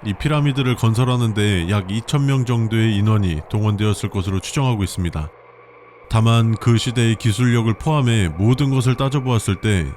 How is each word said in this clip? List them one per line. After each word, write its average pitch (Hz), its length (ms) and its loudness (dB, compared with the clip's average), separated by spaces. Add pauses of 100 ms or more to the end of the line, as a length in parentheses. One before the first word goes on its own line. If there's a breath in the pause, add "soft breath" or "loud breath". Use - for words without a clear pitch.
이 104 80 -2
피라미드를 139 640 0
건설하는 120 560 0
데 101 380 0
약 98 200 -2
이천 139 360 -2
명 135 180 2
정도의 113 520 0
인원이 101 520 2
동원되었을 104 600 -2
것으로 95 300 -2
추정하고 123 440 -2
있습니다. 82 460 -4 (800)
다만 113 460 2
그 117 200 2
시대의 113 400 0
기술력을 117 600 0
포함해 120 500 0
모든 117 400 0
것을 131 280 2
따져보았을 127 680 -2
때 98 240 0 (100)